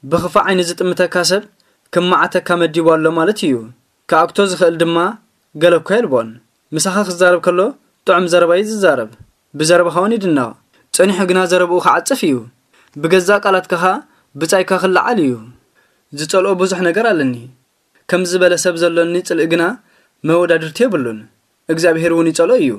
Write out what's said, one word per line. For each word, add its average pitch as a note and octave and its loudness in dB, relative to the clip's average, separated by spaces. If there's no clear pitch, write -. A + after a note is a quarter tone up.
ብኽፋ E3+ -4
ዓይኒ F#3+ 0
ዝጥምተካ F3+ -2
ሰብ F#3 -2
ክመዓተካ F3 0
መዲቡ E3 0
ኣሎ D#3+ 2
ማለት E3 -2
እዩ። D#3 0
ከኣክቶ E3+ 0
ዝኽእል F3 0
ድማ E3 0
ገለብካ E3 2
የልቦን። C#3 0
ምሳኻ D#3 -4
ክዛረብ F3+ 2
ከሎ F3+ 0
ጥዑም F#3 2
ዘረባ E3+ 4
እዩ G3 2
ዝዛረብ። D#3 0
ብዘረባኻ D#3+ 2
እውን G3+ 0
ይድነቕ። D#3 -2
ጸኒሑ F#3 2
ግና F#3 0
ዘረብኡ F3+ 0
ክዓጽፍ F3 0
እዩ። D3+ 0
ብገዛ E3+ 0
ቃላትካ G3 -2
ኸ E3+ -2
ብጻይካ F3+ 0
ክለዓል F#3+ 0
እዩ። C3+ 0
ዝጸልኦ F3+ -2
ብዙሕ F3+ -2
ነገር F3+ 0
ኣለኒ። C3+ 0
ከም F3+ 0
ዝበለ F3+ 2
ሰብ E3+ -2
ዘለኒ E3+ 0
ጽልኢ E3 -2
ግና E3 0
መወዳድርቲ D#3+ 0
የብሉን። C#3+ -2
እግዚኣብሔር E3 0
እውን E3 2
ይጸልኦ E3+ 2
እዩ። C#3+ 0